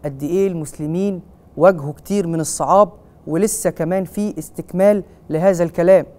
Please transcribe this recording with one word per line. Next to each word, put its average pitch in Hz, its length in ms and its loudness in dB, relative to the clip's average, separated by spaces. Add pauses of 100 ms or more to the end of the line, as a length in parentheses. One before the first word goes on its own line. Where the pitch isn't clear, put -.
قد 139 180 -8
إيه 185 240 0
المسلمين 175 720 -4 (360)
واجهوا 151 360 2
كتير 196 340 -4
من 165 120 -4
الصعاب، 160 500 2 (380)
ولسه 190 420 -2
كمان 175 340 -4
في 202 360 -6
استكمال 190 640 0 (260)
لهذا 175 340 2
الكلام 170 420 4 (140)